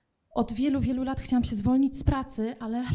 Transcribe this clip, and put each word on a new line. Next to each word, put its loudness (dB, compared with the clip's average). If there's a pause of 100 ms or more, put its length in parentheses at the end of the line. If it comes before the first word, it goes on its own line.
(300)
od -2
wielu, 0
wielu 0
lat -4
chciałam 2
się -4
zwolnić 2
z -2
pracy, 0
ale -4 (100)